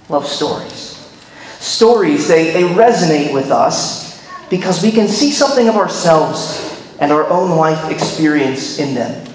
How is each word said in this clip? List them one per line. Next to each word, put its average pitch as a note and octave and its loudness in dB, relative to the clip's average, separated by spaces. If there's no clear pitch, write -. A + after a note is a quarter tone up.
loves C#3+ -4
stories. - -8
Stories, G3+ 2
they, E3 4
they F3+ 2
resonate E3+ 2
with C3+ -2
us - -2
because F3+ -2
we A3 4
can A3 2
see D4 2
something C4+ 2
of A3 2
ourselves - -2
and D3 0
our D3+ 2
own F3 0
life D#3 0
experience D3+ -2
in C3+ -4
them. A#2 -6